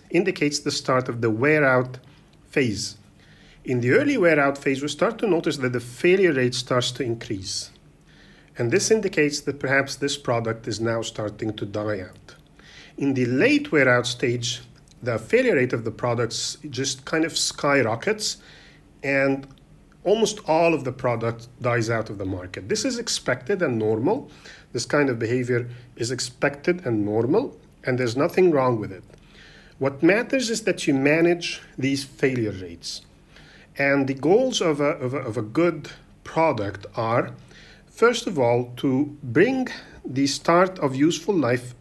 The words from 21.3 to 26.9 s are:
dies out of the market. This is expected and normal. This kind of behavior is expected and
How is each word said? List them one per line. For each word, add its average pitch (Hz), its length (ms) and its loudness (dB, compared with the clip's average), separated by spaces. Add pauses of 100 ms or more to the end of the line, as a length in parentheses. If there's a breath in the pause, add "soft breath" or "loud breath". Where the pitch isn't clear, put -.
dies 120 280 0
out 113 200 -2
of 101 80 -10
the 98 80 -8
market. 95 440 -8
This 214 160 -2
is 240 120 -2
expected - 640 -4
and 127 160 0
normal. 113 540 0 (400 loud breath)
This 120 140 -6
kind 147 240 2
of 113 100 -2
behavior 120 480 0 (300 loud breath)
is 117 120 -4
expected 147 760 -2
and 110 180 0